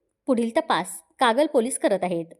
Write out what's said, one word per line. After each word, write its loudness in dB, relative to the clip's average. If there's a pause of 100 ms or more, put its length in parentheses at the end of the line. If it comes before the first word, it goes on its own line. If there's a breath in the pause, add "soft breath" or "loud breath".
(260)
पुढील 0
तपास 0 (320)
कागल 4
पोलीस 0
करत 0
आहेत. -4 (140)